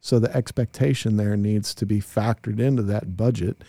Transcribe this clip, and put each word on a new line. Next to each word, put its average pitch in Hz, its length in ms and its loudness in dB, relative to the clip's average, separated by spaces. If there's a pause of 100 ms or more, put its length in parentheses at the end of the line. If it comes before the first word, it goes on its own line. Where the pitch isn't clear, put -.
So - 180 2
the 113 160 0
expectation 127 840 0
there 104 200 0
needs 104 380 0
to - 100 -2
be 104 160 0
factored 107 580 -2
into 127 240 2
that 98 340 -2
budget 104 520 0